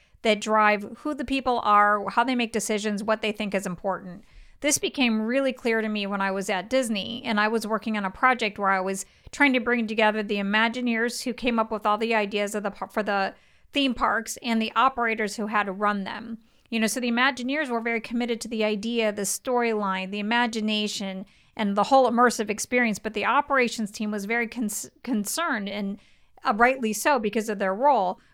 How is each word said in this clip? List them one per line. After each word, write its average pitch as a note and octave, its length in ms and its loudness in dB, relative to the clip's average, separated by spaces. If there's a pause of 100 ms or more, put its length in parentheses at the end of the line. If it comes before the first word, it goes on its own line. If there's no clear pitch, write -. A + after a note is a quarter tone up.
(240)
that G#3+ 180 2
drive G#3+ 580 2
who D4+ 140 -4
the C#4 100 -6
people B3+ 400 -2
are, G#3 460 4
how A#3+ 160 2
they B3+ 100 0
make A#3 160 -2
decisions, G#3 520 -2
what A3 180 0
they G#3+ 100 -2
think G#3 240 -6
is F#3+ 120 -2
important. F#3 580 -6 (340)
This D4 200 0
became A#3+ 420 0
really C4 320 0
clear A3+ 280 -2
to A3 60 -2
me G#3 200 -4
when G3 120 -4
I G3 120 0
was G3 180 -4
at F#3+ 180 -2
Disney, A#3 560 -2
and G#3 160 0
I G#3+ 80 2
was A3+ 200 0
working G#3+ 280 -2
on G3+ 100 -2
a F#3 40 0
project B3 480 2
where G3 140 2
I F#3+ 80 4
was F#3+ 260 -2 (260)
trying C#4+ 220 4
to B3 60 4
bring A#3 260 0
together G#3+ 380 2
the G3+ 140 -2
Imagineers A3+ 840 0
who B3+ 100 -4
came A#3+ 280 -2
up A3 120 0
with G#3+ 140 -4
all G#3 140 2
the A3+ 160 0
ideas G#3 400 0
of G3+ 80 -4
the G3+ 80 -2
par-, - 160 -10
for G#3+ 160 -2
the G3+ 320 0 (360)
theme C#4 220 2
parks A3 480 0
and A3+ 180 0
the A3 160 -2
operators A3+ 600 0
who G#3+ 100 -4
had G#3 220 0
to F#3+ 40 -6
run G3+ 340 -2
them. - 340 -10 (320)
You A3+ 80 -2
know, A3 80 2
so A3+ 120 -2
the A#3+ 120 -2
Imagineers B3+ 580 0
were A#3 100 -2
very A#3 220 -4
committed A#3 400 -4
to A3 60 -10
the A3 160 -2
idea, G#3+ 480 0
the G#3 100 -4
storyline, G#3 880 -2
the G#3 100 -6
imagination, G#3+ 1080 -2 (280)
and G3+ 200 0
the G3+ 80 4
whole C4 260 6
immersive A#3 400 2
experience, A#3+ 480 0
but G#3+ 160 -8
the G3+ 120 -2
operations A#3+ 640 0
team G#3+ 180 -6
was G#3 160 -4
very A#3 220 -2
cons-, A3 420 -6 (140)
concerned, A3 640 -2
and, G3+ 300 -6 (440)
uh, A#3+ 120 0
rightly A#3+ 380 2
so C#4+ 260 2
because G#3 280 -2
of G3+ 120 -4
their F#3+ 160 0
role, G#3+ 440 2 (140)